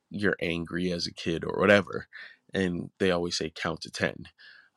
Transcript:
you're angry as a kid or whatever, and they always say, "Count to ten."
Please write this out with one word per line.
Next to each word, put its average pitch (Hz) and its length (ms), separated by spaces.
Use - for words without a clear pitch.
you're 101 320
angry 87 500
as 85 160
a - 60
kid 82 300
or 82 160
whatever, 101 480
and 90 460
they 95 120
always 87 260
say, 80 120
"Count 80 320
to - 100
ten." - 380